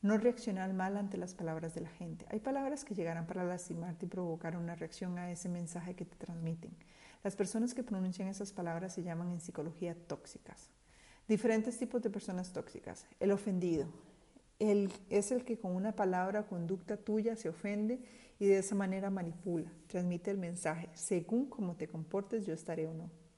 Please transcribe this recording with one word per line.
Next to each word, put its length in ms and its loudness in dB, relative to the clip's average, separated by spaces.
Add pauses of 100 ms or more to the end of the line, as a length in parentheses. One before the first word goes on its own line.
No 160 6
reaccionar 560 2
mal 220 0
ante 220 -2
las 180 -4
palabras 400 -4
de 60 -4
la 80 -6
gente. 400 -10
Hay 100 0
palabras 460 0
que 100 -4
llegarán 320 0
para 160 -2
lastimarte 600 -2
y 40 -2
provocar 460 -2
una 200 -4
reacción 440 -4
a 120 -4
ese 180 -4
mensaje 460 -4
que 100 -6
te 100 -20
transmiten. 560 -4 (520)
Las 120 -2
personas 380 2
que 100 -2
pronuncian 460 0
esas 240 -6
palabras 400 -2
se 100 -2
llaman 280 -2
en 100 -4
psicología 540 -4 (120)
tóxicas. 600 -10 (580)
Diferentes 520 4
tipos 240 0
de 80 0
personas 420 -4
tóxicas. 540 -8 (120)
El 120 6
ofendido. 560 4 (720)
Él 340 6 (160)
es 220 4
el 120 2
que 140 -2
con 180 0
una 200 0
palabra 460 4
o 60 -4
conducta 500 -2
tuya 380 2
se 140 -2
ofende 500 0 (380)
y 80 4
de 140 10
esa 160 0
manera 340 2
manipula, 600 -2 (160)
transmite 420 0
el 80 2
mensaje, 560 -2
"Según 560 2
cómo 260 -2
te 120 -4
comportes, 580 -2
yo 80 0
estaré 340 -2
o 60 -4
no" 160 -8 (280)